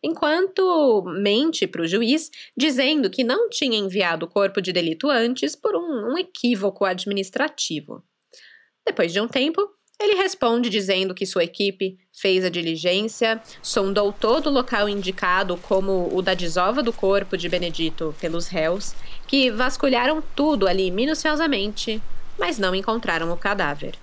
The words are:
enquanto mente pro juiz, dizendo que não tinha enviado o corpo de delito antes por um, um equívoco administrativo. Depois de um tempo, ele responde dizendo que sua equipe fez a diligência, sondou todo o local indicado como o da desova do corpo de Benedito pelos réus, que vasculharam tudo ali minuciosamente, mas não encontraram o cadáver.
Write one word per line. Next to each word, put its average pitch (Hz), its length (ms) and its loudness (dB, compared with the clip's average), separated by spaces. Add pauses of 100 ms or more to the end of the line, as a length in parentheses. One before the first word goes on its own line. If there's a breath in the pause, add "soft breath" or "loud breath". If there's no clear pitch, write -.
enquanto 330 1000 2 (140)
mente 214 480 2
pro 170 200 -4
juiz, 233 440 0 (260 loud breath)
dizendo 269 540 2
que 262 120 -2
não 381 260 2
tinha 240 300 -2
enviado 180 480 -2
o - 20 -14
corpo 196 320 0
de 185 120 -4
delito 165 360 0
antes 254 460 0
por 415 220 -2
um, 269 360 -2
um 330 60 -2
equívoco 202 680 -2
administrativo. 190 1160 -4 (840 loud breath)
Depois 170 260 0
de 196 80 0
um 226 80 -2
tempo, 285 320 0 (400)
ele 415 140 4
responde 247 560 2
dizendo 190 440 0
que 190 120 -4
sua 180 180 0
equipe 190 540 -2 (120)
fez 185 320 2
a 185 60 0
diligência, 180 920 -2 (220 loud breath)
sondou 202 480 0
todo 240 360 0
o 294 60 2
local 240 360 2
indicado 185 720 -2
como 190 520 0
o 185 120 0
da 185 100 0
desova 180 500 0
do 233 80 0
corpo 196 460 0
de 170 140 -4
Benedito 165 680 -2
pelos 170 280 -2
réus, 180 480 -2 (340 loud breath)
que 262 220 4
vasculharam 254 720 2 (120)
tudo 285 320 2
ali 185 240 2
minuciosamente, 262 1120 0 (380)
mas 302 200 -2
não 190 160 0
encontraram 190 560 -2
o 175 60 0
cadáver. 175 680 -2